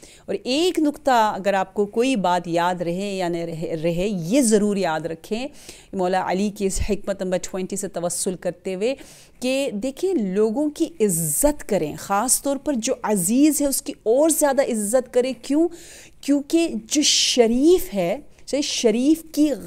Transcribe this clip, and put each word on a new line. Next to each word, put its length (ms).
और 60
एक 440
नुक्ता 360
अगर 280
आपको 320
कोई 300
बात 300
याद 360
रहे 280
या 180
न 60
रहे, 400
रहे, 300
ये 360
ज़रूर 360
याद 300
रखें, 420
मौला 260
अली 280
की 160
इस 160
हिकमत 420
नंबर 160
ट्वेंटी 380
से 100
तवस्सुल 480
करते 380
हुए 200
कि 300
देखिए, 420
लोगों 560
की 220
इज़्ज़त 600
करें, 360
ख़ास 460
तौर 140
पर 200
जो 160
अजीज़ 580
है 60
उसकी 260
और 240
ज़्यादा 320
इज़्ज़त 440
करें। 260
क्यों? 240
क्योंकि 440
जो 360
शरीफ 920
है, 420
चाहे 140
शरीफ 600
की 120